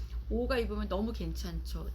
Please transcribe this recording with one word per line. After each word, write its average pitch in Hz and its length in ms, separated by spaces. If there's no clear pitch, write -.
오가 240 280
입으면 214 300
너무 214 240
괜찮죠. 165 840